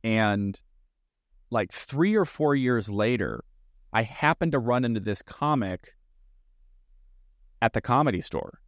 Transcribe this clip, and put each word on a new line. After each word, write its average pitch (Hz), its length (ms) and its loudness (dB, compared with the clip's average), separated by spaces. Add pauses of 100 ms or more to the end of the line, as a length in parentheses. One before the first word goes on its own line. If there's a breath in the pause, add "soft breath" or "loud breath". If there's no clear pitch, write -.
And, 104 580 0 (880)
like, 107 220 -2
three 185 440 0
or 196 80 4
four 147 320 2
years 120 340 2
later, 101 540 -2 (480)
I 113 100 2
happened 156 500 0
to 143 60 0
run 123 260 0
into 117 160 0
this 101 220 -4
comic 123 720 -2 (1700)
at 113 120 2
the 120 60 0
Comedy 127 400 2
Store. - 480 -8